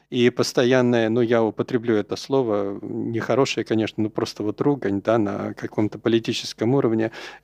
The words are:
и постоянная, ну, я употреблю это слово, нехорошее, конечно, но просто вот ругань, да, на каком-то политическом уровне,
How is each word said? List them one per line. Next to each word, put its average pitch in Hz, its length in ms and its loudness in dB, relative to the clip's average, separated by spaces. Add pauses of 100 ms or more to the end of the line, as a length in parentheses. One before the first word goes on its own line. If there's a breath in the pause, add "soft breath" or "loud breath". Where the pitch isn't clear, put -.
(100)
и 123 200 4
постоянная, 123 800 2
ну, 117 120 2
я 117 220 4
употреблю 113 540 0
это 98 200 -2
слово, 101 680 -2
нехорошее, 113 840 -2
конечно, 110 400 -2
но 107 60 -2
просто 117 340 -4
вот 104 160 -4
ругань, 101 420 0
да, 113 160 2
на 104 360 -2
каком-то 107 440 -4
политическом 113 760 -2
уровне, 113 360 2 (340 loud breath)